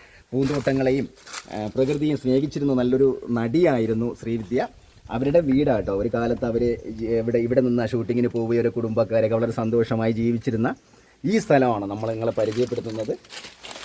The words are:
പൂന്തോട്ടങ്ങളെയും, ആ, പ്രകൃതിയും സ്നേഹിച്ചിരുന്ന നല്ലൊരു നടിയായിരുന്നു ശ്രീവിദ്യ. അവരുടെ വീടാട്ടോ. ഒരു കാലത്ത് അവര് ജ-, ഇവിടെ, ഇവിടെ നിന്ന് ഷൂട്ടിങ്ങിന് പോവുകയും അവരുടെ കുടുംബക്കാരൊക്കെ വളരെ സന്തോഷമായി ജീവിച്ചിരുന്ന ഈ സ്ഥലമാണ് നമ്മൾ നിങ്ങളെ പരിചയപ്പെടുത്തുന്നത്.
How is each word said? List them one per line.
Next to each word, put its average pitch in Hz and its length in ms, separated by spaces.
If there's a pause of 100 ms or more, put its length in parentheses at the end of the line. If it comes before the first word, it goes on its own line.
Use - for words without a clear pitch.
(320)
പൂന്തോട്ടങ്ങളെയും, 135 760 (460)
ആ, 107 120
പ്രകൃതിയും 143 520
സ്നേഹിച്ചിരുന്ന 139 560
നല്ലൊരു 127 560
നടിയായിരുന്നു 117 920
ശ്രീവിദ്യ. 117 460 (420)
അവരുടെ 139 300
വീടാട്ടോ. 131 520
ഒരു 101 220
കാലത്ത് 117 300
അവര് 117 320 (140)
ജ-, 113 140
ഇവിടെ, 113 340
ഇവിടെ 120 220
നിന്ന് 120 260
ഷൂട്ടിങ്ങിന് 120 420
പോവുകയും 117 300
അവരുടെ 117 140
കുടുംബക്കാരൊക്കെ 113 640
വളരെ 113 160
സന്തോഷമായി 113 600
ജീവിച്ചിരുന്ന 117 600 (500)
ഈ 202 140
സ്ഥലമാണ് 123 480
നമ്മൾ 107 260
നിങ്ങളെ 113 200
പരിചയപ്പെടുത്തുന്നത്. 110 840 (680)